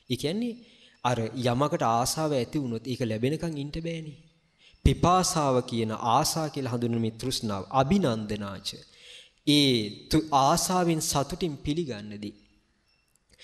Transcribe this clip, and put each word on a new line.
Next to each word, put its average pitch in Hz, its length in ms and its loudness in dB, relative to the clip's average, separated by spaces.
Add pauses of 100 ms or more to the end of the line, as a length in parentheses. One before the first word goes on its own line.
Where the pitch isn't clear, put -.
ඒ 123 80 -2
කියන්නේ 220 420 -4 (440)
අර 123 140 0 (240)
යමකට 143 440 0
ආසාව 127 460 0
ඇති 131 280 -2
වුණොත් 117 280 -6
ඒක 123 140 -6
ලැබෙනකන් 135 560 -2
ඉන්න 143 160 -8
බෑනේ. 160 440 -8 (680)
පිපාසාව 165 800 4
කියන 113 280 -2 (160)
ආසා 151 420 2
කියලා 131 240 -6
හඳුන්වන 117 280 0
මේ 110 160 -2
තෘෂ්ණාව 110 540 -4
අභිනන්දනාච. 113 1000 0 (760)
ඒ 143 300 6 (320)
තු-, 160 300 2
ආසාවෙන් 165 680 2
සතුටින් 156 560 -2
පිළිගන්න 127 560 -6
දේ. 104 220 -10 (1080)